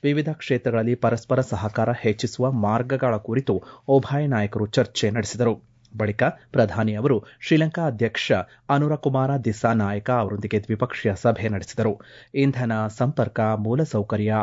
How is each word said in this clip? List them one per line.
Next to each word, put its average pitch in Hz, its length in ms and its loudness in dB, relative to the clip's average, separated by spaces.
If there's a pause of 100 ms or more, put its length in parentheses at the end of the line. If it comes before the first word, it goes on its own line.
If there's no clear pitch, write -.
ವಿವಿಧ 147 280 0
ಕ್ಷೇತ್ರಗಳಲ್ಲಿ 120 640 -2
ಪರಸ್ಪರ 117 500 0
ಸಹಕಾರ 107 420 -2 (100)
ಹೆಚ್ಚಿಸುವ 117 520 0 (100)
ಮಾರ್ಗಗಳ 117 640 0
ಕುರಿತು 123 340 0 (320)
ಉಭಯ 139 380 2
ನಾಯಕರು 104 440 0
ಚರ್ಚೆ - 400 0
ನಡೆಸಿದರು. 110 460 0 (380)
ಬಳಿಕ 107 280 -2 (280)
ಪ್ರಧಾನಿ 110 440 2
ಅವರು 123 200 2 (260)
ಶ್ರೀಲಂಕಾ 160 460 2
ಅಧ್ಯಕ್ಷ 113 400 -2 (440)
ಅನುರಕುಮಾರ 139 640 0
ದಿಸಾನಾಯಕ 110 760 0
ಅವರೊಂದಿಗೆ 104 500 0
ದ್ವಿಪಕ್ಷೀಯ 110 540 -2
ಸಭೆ 110 340 0
ನಡೆಸಿದರು. 107 440 -2 (420)
ಇಂಧನ, 127 380 0 (200)
ಸಂಪರ್ಕ, 123 480 0 (180)
ಮೂಲಸೌಕರ್ಯ, 110 720 0 (100)